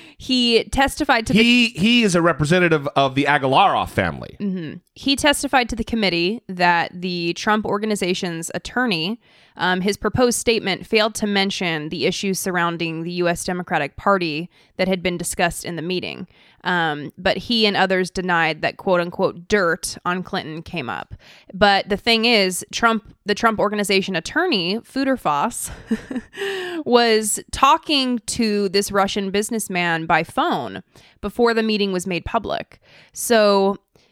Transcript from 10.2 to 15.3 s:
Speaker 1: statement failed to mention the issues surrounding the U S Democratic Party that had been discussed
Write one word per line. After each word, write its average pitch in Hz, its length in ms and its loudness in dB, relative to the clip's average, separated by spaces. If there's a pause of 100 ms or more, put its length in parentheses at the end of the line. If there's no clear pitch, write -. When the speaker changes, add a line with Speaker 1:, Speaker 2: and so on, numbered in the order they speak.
Speaker 1:
statement 196 480 -2
failed 214 280 2
to 214 120 -2
mention 190 640 -2
the 156 160 -4
issues 190 340 -2
surrounding 170 640 -2
the 175 100 -8
U 175 140 0
S 170 160 -2
Democratic 175 540 -4
Party 175 520 0 (280)
that 185 100 0
had 185 160 -2
been 180 140 -2
discussed 175 480 -4